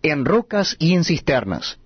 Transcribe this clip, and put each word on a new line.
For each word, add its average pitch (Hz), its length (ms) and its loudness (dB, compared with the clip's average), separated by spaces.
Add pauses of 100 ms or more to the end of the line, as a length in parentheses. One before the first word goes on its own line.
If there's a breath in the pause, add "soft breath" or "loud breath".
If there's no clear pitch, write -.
en 147 200 0
rocas 202 540 0
y 165 160 2
en 175 100 2
cisternas. 120 840 -2